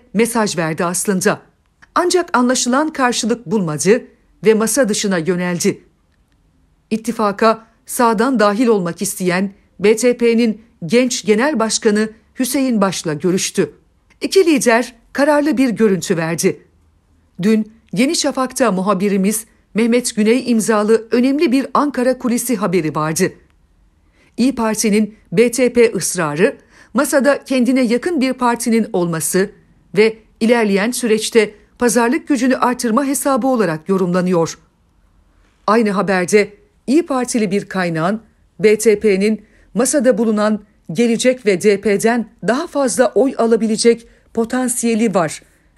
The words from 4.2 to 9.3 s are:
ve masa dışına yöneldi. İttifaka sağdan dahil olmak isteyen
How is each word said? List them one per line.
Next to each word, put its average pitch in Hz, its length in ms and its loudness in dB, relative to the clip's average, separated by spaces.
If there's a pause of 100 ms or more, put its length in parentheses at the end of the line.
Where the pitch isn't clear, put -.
ve 220 80 6
masa 220 360 2
dışına 202 280 -2
yöneldi. 175 680 -2 (1040)
İttifaka 220 800 -2 (180)
sağdan 233 540 0
dahil 208 280 2
olmak 180 340 -2
isteyen 190 520 -4 (260)